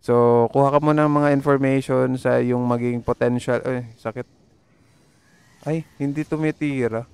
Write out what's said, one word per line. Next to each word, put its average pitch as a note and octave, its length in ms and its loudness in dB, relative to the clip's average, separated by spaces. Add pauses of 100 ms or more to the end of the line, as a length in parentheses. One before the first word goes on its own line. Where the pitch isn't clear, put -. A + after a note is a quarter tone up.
So, A#2+ 560 2
kuha C#3 160 4
ka D3 80 4
muna D3+ 240 2
ng D3+ 160 2
mga D3 160 2
information C3+ 800 0
sa B2 240 0
yung B2 240 0
maging A#2+ 400 -2
potential. B2 560 -2
Ay, B2 400 -6
sakit. - 400 -10 (1200)
Ay, D#3 320 -6
hindi C#3+ 320 -4
tumitira. C#3 880 -4